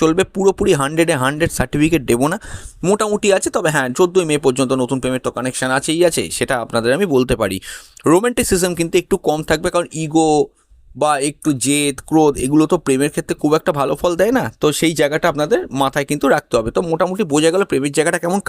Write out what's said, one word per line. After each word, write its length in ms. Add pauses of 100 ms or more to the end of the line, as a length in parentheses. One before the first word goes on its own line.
চলবে। 220 (120)
পুরোপুরি 360 (100)
হান্ড্রেডে 420
হান্ড্রেড 340
সার্টিফিকেট 440 (100)
দেবো 200
না, 60 (520)
মোটামুটি 380 (100)
আছে। 180
তবে 200
হ্যাঁ, 220
চোদ্দোই 320
মে 60 (100)
পর্যন্ত 260 (120)
নতুন 180
প্রেমের 240
তো 120
কানেকশন 400
আছেই 320
আছে, 140 (140)
সেটা 180 (100)
আপনাদের 320
আমি 80 (100)
বলতে 260
পারি। 160 (540)
রোমান্টিসিজম 680
কিন্তু 240
একটু 120 (120)
কম 120 (100)
থাকবে, 240
কারণ 140 (160)
ইগো 260 (720)
বা 100 (180)
একটু 200 (160)
জেদ, 300 (140)
ক্রোধ, 240 (120)
এগুলো 260
তো 40 (100)
প্রেমের 280
ক্ষেত্রে 280
খুব 180
একটা 200
ভালো 220
ফল 200
দেয় 180
না। 40 (180)
তো 180
সেই 200
জায়গাটা 340
আপনাদের 260 (220)
মাথায় 240
কিন্তু 200 (100)
রাখতে 220
হবে। 180
তো 40 (100)
মোটামুটি 340 (100)
বোঝা 200
গেল 180
প্রেমের 260
জায়গাটা 260
কেমন 260